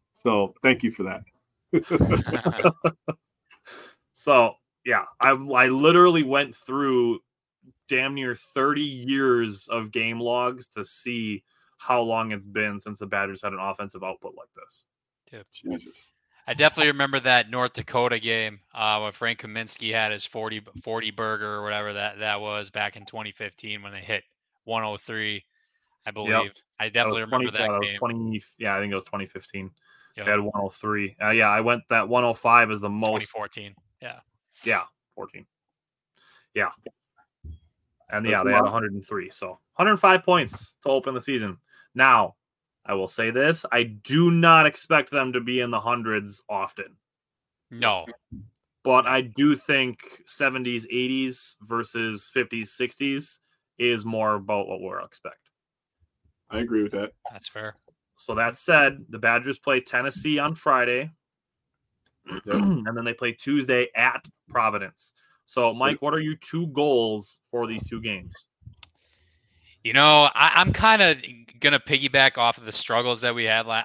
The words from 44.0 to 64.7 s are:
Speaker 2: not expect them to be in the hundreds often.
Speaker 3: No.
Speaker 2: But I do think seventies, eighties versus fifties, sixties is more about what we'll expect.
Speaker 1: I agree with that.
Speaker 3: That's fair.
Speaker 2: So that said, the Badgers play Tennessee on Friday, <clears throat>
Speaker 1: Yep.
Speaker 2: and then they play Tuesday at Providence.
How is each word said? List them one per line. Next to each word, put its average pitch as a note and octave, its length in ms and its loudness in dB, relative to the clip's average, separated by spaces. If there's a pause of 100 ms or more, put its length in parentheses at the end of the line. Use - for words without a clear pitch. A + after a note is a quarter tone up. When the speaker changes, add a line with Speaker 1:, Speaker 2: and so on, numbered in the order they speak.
Speaker 2:
not E3 380 8
expect D3 420 0
them C3 240 -2
to B2 80 0
be B2 200 -2
in A#2+ 100 -2
the A2+ 80 0
hundreds A2 680 -4
often. G2 480 -8 (760)
Speaker 3:
No. A2 340 0 (760)
Speaker 2:
But B2+ 240 6
I C3 140 2
do C3+ 340 2
think C3 480 -2 (240)
seventies, B2 640 -4
eighties B2+ 680 -4
versus A2+ 720 -6
fifties, A2+ 400 -4
sixties C#3 680 -6 (400)
is A#2+ 260 0
more A2 300 0
about G2+ 320 -4
what F#2 120 -8
we'll F#2 240 -10
expect. - 460 -18 (1000)
Speaker 1:
I A2 80 -4
agree A#2 240 0
with G#2 80 -4
that. - 220 -6 (180)
Speaker 3:
That's G2 160 -14
fair. G#2+ 280 -12 (400)
Speaker 2:
So - 200 -8
that A#2 220 0
said, C#3 520 4
the A2+ 80 -14
Badgers A#2+ 400 0
play C3 240 0
Tennessee C3+ 580 -2
on D3 160 -2
Friday, B2+ 560 0 (1120)
<clears throat> - 40 -20
Speaker 1:
Yep. - 160 -12
Speaker 2:
and G#2+ 500 0
then A#2 80 -8
they A#2 100 -4
play A#2+ 200 -4
Tuesday C3 640 0
at B2 300 0 (240)
Providence. G#2 640 -4 (320)